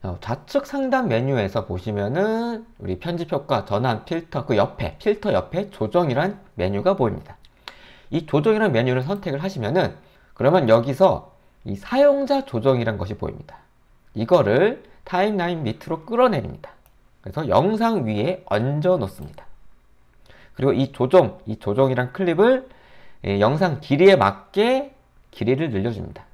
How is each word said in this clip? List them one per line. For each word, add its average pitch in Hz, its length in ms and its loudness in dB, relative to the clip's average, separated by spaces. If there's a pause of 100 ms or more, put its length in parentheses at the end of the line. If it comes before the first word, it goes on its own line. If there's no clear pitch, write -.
어, 90 180 -6
좌측 185 460 -4
상단 262 420 -2
메뉴에서 117 560 0
보시면은 202 1000 -4 (120)
우리 92 200 -8
편집 170 340 -6
효과, 135 320 -2
전환, 117 400 -2
필터, 165 400 -6
그 120 120 0
옆에, - 420 -2
필터 208 340 0
옆에 175 380 -2
조정이란 160 680 -2 (160)
메뉴가 101 400 0
보입니다. - 400 -4 (760)
이 160 160 -4
조정이란 214 460 2
메뉴를 127 300 2
선택을 156 400 -6
하시면은 147 540 -2 (380)
그러면 147 340 2
여기서 123 640 4 (320)
이 196 100 -8
사용자 277 680 2
조정이란 123 540 0
것이 95 160 -8
보입니다. - 420 -12 (580)
이거를 135 680 2 (200)
타임라인 180 580 -2
밑으로 156 420 -6
끌어내립니다. 220 680 -2 (500)
그래서 139 260 -8
영상 202 580 2
위에 110 380 -2
얹어 147 540 0
놓습니다. - 480 -10 (1040)
그리고 135 220 0
이 135 180 -2
조정, 131 540 4
이 107 100 -6
조정이란 127 560 0
클립을, 208 560 2 (560)
예, 98 160 0
영상 147 400 2
길이에 180 360 6
맞게 226 800 0 (360)
길이를 135 400 -2
늘려줍니다. 98 640 -6